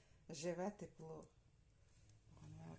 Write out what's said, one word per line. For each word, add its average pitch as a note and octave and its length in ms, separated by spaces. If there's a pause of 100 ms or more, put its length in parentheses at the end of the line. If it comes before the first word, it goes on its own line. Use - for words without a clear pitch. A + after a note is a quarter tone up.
(300)
живе F3 400
тепло. D#3+ 540 (1160)
Воно D#3+ 380